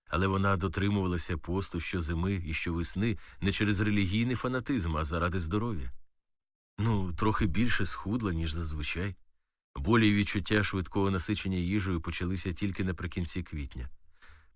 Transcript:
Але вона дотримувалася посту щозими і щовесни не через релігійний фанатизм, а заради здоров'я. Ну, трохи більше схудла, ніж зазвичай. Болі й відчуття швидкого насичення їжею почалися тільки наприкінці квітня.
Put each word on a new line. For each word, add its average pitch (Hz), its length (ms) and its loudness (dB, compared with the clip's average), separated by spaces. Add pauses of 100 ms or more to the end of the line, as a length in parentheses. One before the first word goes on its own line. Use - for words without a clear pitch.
Але 90 180 2
вона 98 300 4
дотримувалася 95 800 0
посту 87 420 -2
щозими 85 640 -2
і 78 80 -4
щовесни 87 640 -2 (240)
не 98 100 2
через 101 280 2
релігійний 104 560 2
фанатизм, 120 640 -2
а 76 60 0
заради 87 360 0
здоров'я. 92 520 -2 (840)
Ну, 101 360 2
трохи 104 320 2
більше 101 400 4
схудла, 101 480 -2
ніж 80 180 0
зазвичай. 82 640 -4 (600)
Болі 110 320 6
й 104 60 6
відчуття 104 500 2
швидкого 98 480 0
насичення 95 460 0
їжею 92 440 0
почалися 90 520 -4
тільки 98 300 -2
наприкінці 87 600 -4
квітня. 67 460 -8 (680)